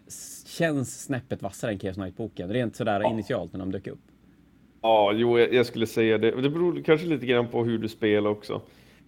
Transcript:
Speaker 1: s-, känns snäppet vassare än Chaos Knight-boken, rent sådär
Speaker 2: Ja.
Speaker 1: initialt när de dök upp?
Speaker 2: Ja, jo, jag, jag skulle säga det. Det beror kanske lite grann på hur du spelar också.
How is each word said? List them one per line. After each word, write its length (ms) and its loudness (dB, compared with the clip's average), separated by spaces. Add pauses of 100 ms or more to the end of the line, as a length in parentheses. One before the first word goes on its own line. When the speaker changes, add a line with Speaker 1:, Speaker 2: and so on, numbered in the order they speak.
Speaker 1:
s-, 400 -18
känns 560 -2
snäppet 380 -6
vassare 300 -6
än 80 -4
Chaos 160 -6
Knight-boken, 540 -8
rent 260 -2
sådär 260 0
Speaker 2:
Ja. 100 2
Speaker 1:
initialt 420 -4
när 60 -10
de 120 -6
dök 160 -8
upp? 120 -14 (840)
Speaker 2:
Ja, 340 6
jo, 240 4
jag, 140 4
jag 120 6
skulle 220 -4
säga 300 2
det. 240 0
Det 80 2
beror 340 0
kanske 240 2
lite 180 -2
grann 220 2
på 160 -2
hur 140 0
du 100 -4
spelar 420 2
också. 320 -4 (460)